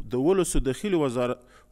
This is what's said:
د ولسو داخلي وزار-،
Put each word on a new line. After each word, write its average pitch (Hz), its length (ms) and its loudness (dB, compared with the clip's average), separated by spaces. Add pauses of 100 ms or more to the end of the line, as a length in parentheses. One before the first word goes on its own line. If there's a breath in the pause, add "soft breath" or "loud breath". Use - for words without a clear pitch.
(120)
د - 20 -4
ولسو 160 440 2
داخلي 135 360 -2
وزار-، 123 420 0 (360 soft breath)